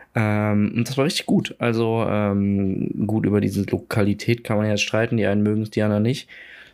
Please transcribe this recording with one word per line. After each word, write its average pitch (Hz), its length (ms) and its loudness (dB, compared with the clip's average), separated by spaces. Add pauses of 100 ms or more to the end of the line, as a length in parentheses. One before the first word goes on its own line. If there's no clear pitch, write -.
(160)
Ähm, 104 600 2
und 117 140 -2
das 131 80 -10
war 139 80 2
richtig - 200 -4
gut. - 340 0
Also, 113 500 0
ähm, 101 1000 0
gut, 104 180 0
über 101 160 2
diese 101 220 0
Lokalität 107 800 -2
kann 110 140 -2
man 107 100 0
jetzt 104 140 0
streiten, 117 360 0
die 104 80 2
einen 104 180 2
mögen's, 107 260 0
die 107 140 0
anderen 104 200 2
nicht. 131 240 -2 (460)